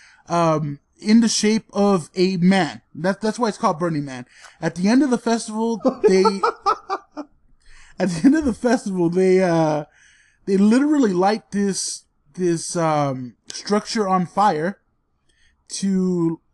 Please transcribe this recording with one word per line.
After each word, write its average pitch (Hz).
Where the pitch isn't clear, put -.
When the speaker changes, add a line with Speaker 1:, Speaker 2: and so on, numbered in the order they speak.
Speaker 1:
um, 156
in 220
the 226
shape 214
of 202
a 190
man. 175
That's, 185
that's 214
why 240
it's -
called 185
Burning 160
Man. 127
At 165
the 180
end 254
of 285
the 233
festival, 226
they, 381
Speaker 2:
<laughs> 403
Speaker 1:
at 190
the 165
end 277
of 320
the 226
festival, 190
they, 185
uh, 160
they 190
literally 254
light 190
this, 196
this, 170
um, 143
structure 208
on 185
fire 190
to 180